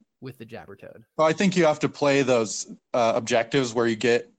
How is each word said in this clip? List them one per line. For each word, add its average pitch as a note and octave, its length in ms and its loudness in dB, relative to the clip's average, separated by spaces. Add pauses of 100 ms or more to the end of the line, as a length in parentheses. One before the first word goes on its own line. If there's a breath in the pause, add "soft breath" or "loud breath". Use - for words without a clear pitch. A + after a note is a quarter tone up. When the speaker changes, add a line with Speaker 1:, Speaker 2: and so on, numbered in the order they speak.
(220)
Speaker 1:
with C3 160 -16
the A#2+ 80 -18
Jabbertoad. A2 580 -20 (140)
Speaker 2:
Well, D#3 100 2
I D#3+ 60 2
think F#3 240 0
you E3+ 80 4
have D3+ 140 2
to C#3 100 -2
play C#3+ 320 0
those, A#2+ 500 -2 (220)
uh, A2+ 220 2
objectives A#2+ 580 -2
where A#2 140 0
you A2+ 80 0
get A#2 440 0